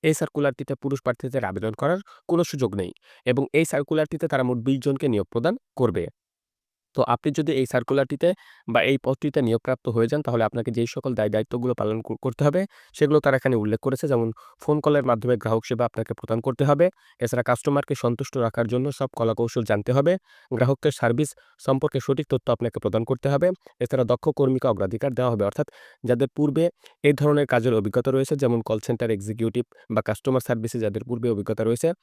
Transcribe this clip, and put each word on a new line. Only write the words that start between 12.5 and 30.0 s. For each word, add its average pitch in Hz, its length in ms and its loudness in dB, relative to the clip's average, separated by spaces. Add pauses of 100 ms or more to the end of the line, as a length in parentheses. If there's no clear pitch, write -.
সেগুলো 151 260 2
তারা 139 180 2
এখানে 131 180 0
উল্লেখ 107 240 0
করেছে। 135 280 -2
যেমন 117 240 0 (280)
ফোন 151 200 0
কলের 143 240 2
মাধ্যমে 120 340 2
গ্রাহক 110 280 -2
সেবা 120 200 0
আপনাকে 113 280 -6
প্রদান - 280 -4
করতে 123 240 -2
হবে, 147 240 4 (300)
এছাড়া 120 240 -2
কাস্টমারকে 143 520 0
সন্তুষ্ট 123 420 -4
রাখার 117 300 0
জন্য 127 240 0
সব 135 240 -4
কলাকৌশল 113 480 0
জানতে 104 280 0
হবে, 143 260 4 (340)
গ্রাহকের 131 400 2
সার্ভিস 127 380 0 (300)
সম্পর্কে 135 400 0
সঠিক 139 300 -2
তথ্য - 220 0
আপনাকে 117 280 -2
প্রদান 107 240 0
করতে 131 260 -2
হবে, 139 180 2 (320)
এছাড়া 127 240 0
দক্ষ 123 260 0
কর্মীকে 131 380 2
অগ্রাধিকার 104 460 0
দেওয়া 123 180 0
হবে। 104 140 0
অর্থাৎ 104 220 -2 (360)
যাদের 123 320 2
পূর্বে 151 340 2 (340)
এই 147 100 6
ধরনের 147 320 2
কাজের 123 280 2
অভিজ্ঞতা 110 380 0
রয়েছে, 135 240 0
যেমন 120 260 2
কল 110 180 -2
সেন্টার 117 320 -2
এক্সিকিউটিভ 110 520 -2 (280)
বা 110 100 0